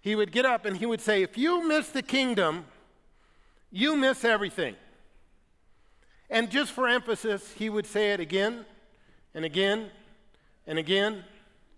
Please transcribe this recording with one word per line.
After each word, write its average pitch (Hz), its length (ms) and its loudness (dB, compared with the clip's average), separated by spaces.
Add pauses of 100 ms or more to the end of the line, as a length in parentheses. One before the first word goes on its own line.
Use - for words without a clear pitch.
He 208 120 -2
would 208 200 0
get 254 120 2
up 247 200 2
and 202 100 -2
he 214 100 -4
would 226 140 -2
say, 208 240 2
"If - 140 -4
you 339 280 2
miss 302 220 2
the 262 140 -4
kingdom, 196 640 0 (1040)
you 269 260 0
miss 262 300 2
everything." 190 500 0 (1500)
And 220 220 0
just 269 220 0
for 254 120 0
emphasis, 220 680 -2
he 220 160 -4
would 208 160 -2
say 208 260 0
it 196 80 0
again 196 460 -2 (680)
and 160 120 -6
again 196 440 0 (760)
and 156 100 -4
again, 196 460 0 (540)